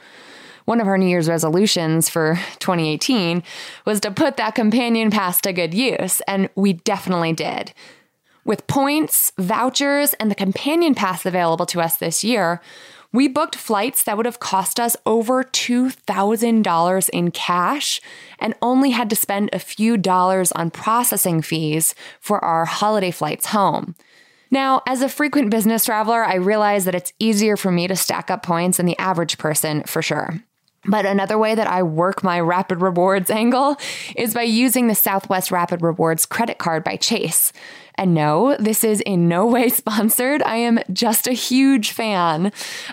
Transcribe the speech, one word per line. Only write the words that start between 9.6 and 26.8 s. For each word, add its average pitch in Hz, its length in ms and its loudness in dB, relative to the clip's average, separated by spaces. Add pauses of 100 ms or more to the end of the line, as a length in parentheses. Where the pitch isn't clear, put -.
and 214 100 0
the 202 40 0
Companion 311 600 0
Pass 185 300 -2
available 175 400 0
to 170 160 -4
us 165 160 -2
this 165 260 -2
year, 185 380 0 (540)
we 269 140 4
booked 294 280 -2
flights 220 480 -2
that 208 140 -2
would 233 80 0
have - 140 -8
cost - 380 -2
us 233 160 0 (120)
over 233 360 2
two 254 460 0
thousand 220 760 2
dollars 180 440 2
in 175 220 0
cash 180 720 -2 (360)
and 220 220 -4
only 262 300 4
had 233 180 0
to 214 80 -2
spend 202 380 -2
a 190 40 -2
few 226 380 0
dollars 185 560 2
on 165 180 -2
processing 214 720 0
fees 160 540 -2 (260)
for - 240 -2
our 165 220 2
holiday 208 440 0
flights - 360 -6
home. 185 480 0 (560)
Now, 269 360 2
as 254 140 0
a 269 80 2
frequent 294 400 0
business 220 380 2
traveler, 226 360 2
I 190 120 2
realize 208 500 2